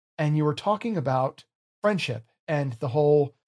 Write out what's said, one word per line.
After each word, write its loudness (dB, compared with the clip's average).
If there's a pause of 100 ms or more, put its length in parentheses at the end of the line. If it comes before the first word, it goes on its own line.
(180)
And 2
you 2
were 2
talking -2
about -2 (380)
friendship -2 (240)
and -2
the -6
whole 2 (140)